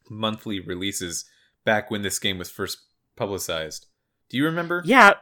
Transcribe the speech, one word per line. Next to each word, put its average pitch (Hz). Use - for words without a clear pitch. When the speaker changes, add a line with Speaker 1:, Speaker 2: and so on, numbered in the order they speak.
Speaker 1:
monthly 107
releases 90
back 107
when 104
this 98
game 98
was 90
first -
publicized. 90
Do 120
you 139
remember? 170
Speaker 2:
Yeah, 208